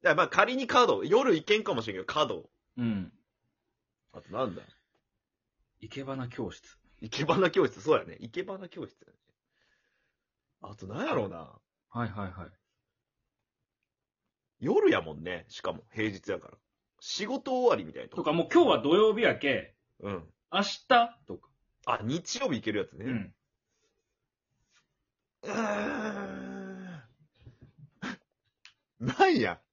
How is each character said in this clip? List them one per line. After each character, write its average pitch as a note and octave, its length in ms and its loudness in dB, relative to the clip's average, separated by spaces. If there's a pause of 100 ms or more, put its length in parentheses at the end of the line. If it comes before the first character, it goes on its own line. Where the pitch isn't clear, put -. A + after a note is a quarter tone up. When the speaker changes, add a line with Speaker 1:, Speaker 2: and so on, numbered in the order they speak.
Speaker 1:
だ F#3 80 4
か - 0 -
ら D3 40 6
ま F3 100 4
あ D3 40 0
仮 G#3+ 280 2
に C4 100 -2
華 A#3+ 200 6
道、 G#2+ 180 2
夜 A3 300 4
行 D#3 100 0
け G#3 140 4
ん G#3+ 60 -4
か G3 100 -2
も A#2 80 0
し G#2+ 60 -8
れ G2 60 -6
ん - 20 -6
け F2+ 40 -6
ど、 - 60 -10
華 D3+ 200 2
道。 F#2 240 -8 (260)
Speaker 2:
う B2+ 60 -4
ん。 G2+ 300 -2 (1000)
Speaker 1:
あ - 80 -16
と - 120 -20
な B2 140 -4
ん F2+ 80 -8
だ？ - 80 -14 (1200)
Speaker 2:
生 A2+ 80 -16
け C#3 160 -10
花 C3 240 -6
教 A2 220 -8
室。 - 280 -20 (240)
Speaker 1:
生 A2+ 60 -12
け C3+ 160 -4
花 F3 260 4
教 F3 160 4
室、 - 140 -4
そ C#3+ 160 4
う - 20 2
や F#2 60 -2
ね。 E2 160 -16
生 A#2 80 -12
け E3+ 160 -8
花 A2 240 -12
教 C3 180 -12
室 - 140 -20
や - 80 -20
ね。 - 60 -20 (1500)
あ G2+ 120 -16
と F#2+ 120 -18
な C3+ 180 -8
ん - 20 -6
や D#4+ 80 -4
ろ A#2 120 -2
う F#2+ 40 -8
な。 E2 280 -16 (300)
Speaker 2:
は A#2+ 180 -6
い - 20 -6
は G2 180 -8
い F2+ 40 -8
は F2 160 -14
い。 - 40 -20 (2000)
Speaker 1:
夜 E4 300 4
や F#2+ 100 4
も D#2+ 140 -10
ん D2 80 -12
ね。 F2 260 -8
し - 120 -18
か F2+ 120 -4
も、 D#2+ 200 -10
平 G#2+ 180 -2
日 G2 200 -10
や F#2 80 -4
か - 100 -16
ら。 - 100 -20 (400)
仕 - 280 -8
事 C4 340 -4
終 B3 80 6
わ E3 80 6
り G2 80 -8
み - 80 -14
た - 80 -12
い - 40 -12
な - 40 -18
と - 80 -12
こ。 D#3+ 60 -6
Speaker 2:
と D3+ 80 0
か、 - 20 2
も E3+ 120 2
う E3 60 -6
今 E4+ 140 8
日 A#3 60 4
は C#3+ 120 4
土 D#3 140 4
曜 G#3+ 180 6
日 A3+ 60 -2
や D#3+ 160 4
け。 B2+ 400 -2 (240)
Speaker 1:
う G2+ 80 -8
ん。 F2 180 -6 (240)
Speaker 2:
明 F#3+ 120 0
日 - 260 -6 (380)
と G3+ 80 -12
か。 - 160 -20 (340)
Speaker 1:
あ、 A#2 180 0
日 C#3+ 380 -4
曜 C4+ 80 -2
日 D3+ 60 0
行 G#2+ 100 -6
け G#2+ 80 -2
る G#2 60 0
や F#2 80 -2
つ - 80 -20
ね。 G2 100 -12
Speaker 2:
う C3 60 -6
ん。 G2+ 240 -6 (2000)
Speaker 1:
う G3+ 100 -8
ー G3 1400 -6
ん。 D#3+ 140 -16 (2000)
<laughs> B2+ 180 -2
な F#4+ 100 8
い E4 140 4
や。 - 180 -2 (120)